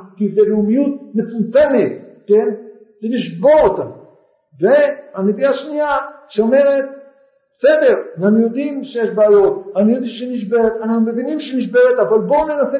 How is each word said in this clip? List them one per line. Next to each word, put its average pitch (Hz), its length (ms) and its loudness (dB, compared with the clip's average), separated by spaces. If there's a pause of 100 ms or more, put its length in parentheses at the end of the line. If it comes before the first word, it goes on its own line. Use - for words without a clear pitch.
(180)
כי 208 100 0
זה 208 200 0
לאומיות 214 460 0 (200)
מצומצמת, 233 800 0 (360)
כן? 208 220 2 (520)
זה 220 100 -6
לשבור 214 520 2
אותה. 196 200 0 (800)
והנביאה 254 880 0
השנייה 294 480 -4 (320)
שאומרת, 269 560 2 (720)
"בסדר, 277 380 4 (220)
אנחנו 214 220 2
יודעים 262 440 -2
שיש 226 260 -4
בעיות, 208 680 2
אנחנו 214 160 4
יודעים 247 180 -2
שהיא 247 240 -10
נשברת, 226 480 -2
אנחנו 226 200 -2
מבינים 254 380 -4
שהיא 262 200 -6
נשברת, 247 400 2
אבל 214 200 2
בואו 226 280 0
ננסה 285 320 -2